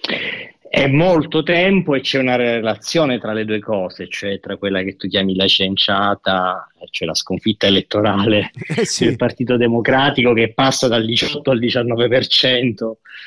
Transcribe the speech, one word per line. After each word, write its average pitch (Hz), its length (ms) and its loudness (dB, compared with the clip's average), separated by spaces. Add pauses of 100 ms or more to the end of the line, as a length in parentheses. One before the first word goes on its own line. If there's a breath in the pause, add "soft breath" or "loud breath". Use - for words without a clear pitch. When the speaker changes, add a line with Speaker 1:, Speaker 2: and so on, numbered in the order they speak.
(680 loud breath)
Speaker 1:
È - 180 2
molto 156 560 4
tempo 175 520 2
e 131 60 0
c'è - 180 -2
una 127 160 2
relazione 117 840 0
tra 107 140 -6
le 110 140 -2
due 107 140 -2
cose, 95 500 -4
cioè 98 320 -6
tra 98 160 -8
quella 98 240 -2
che 95 160 -6
tu 101 100 -8
chiami 95 260 0
la 95 140 2
cenciata, 95 1200 0 (220)
cioè - 180 -6
la 82 80 -4
sconfitta 101 520 -2
elettorale 101 840 0
Speaker 2:
<laughs> - 240 -10
Eh, 226 100 0
sì. - 200 -2
Speaker 1:
del 123 100 0
Partito 123 400 -2
Democratico, 120 800 2
che 113 180 2
passa 135 380 2
dal 113 160 2
diciotto 117 460 -2
al 120 80 2
diciannove 120 500 0
per 127 180 2
cento, 120 720 0 (280 loud breath)